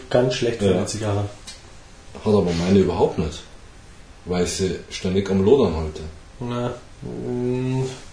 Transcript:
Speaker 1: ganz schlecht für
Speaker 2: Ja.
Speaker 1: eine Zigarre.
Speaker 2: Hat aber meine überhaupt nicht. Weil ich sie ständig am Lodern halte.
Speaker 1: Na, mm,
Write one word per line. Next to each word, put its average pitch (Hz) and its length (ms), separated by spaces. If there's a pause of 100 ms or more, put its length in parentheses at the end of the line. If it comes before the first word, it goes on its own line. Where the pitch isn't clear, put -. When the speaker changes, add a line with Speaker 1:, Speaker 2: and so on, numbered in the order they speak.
Speaker 1:
ganz 131 240
schlecht 117 260
für 98 120
Speaker 2:
Ja. 90 60
Speaker 1:
eine 95 100
Zigarre. 104 380 (920)
Speaker 2:
Hat 110 180
aber 87 240
meine 92 220
überhaupt 85 400
nicht. 80 220 (840)
Weil 90 200
ich 82 80
sie 95 260 (100)
ständig 95 400
am 95 160
Lodern 110 300
halte. 78 260 (380)
Speaker 1:
Na, 120 340 (300)
mm, 123 800 (300)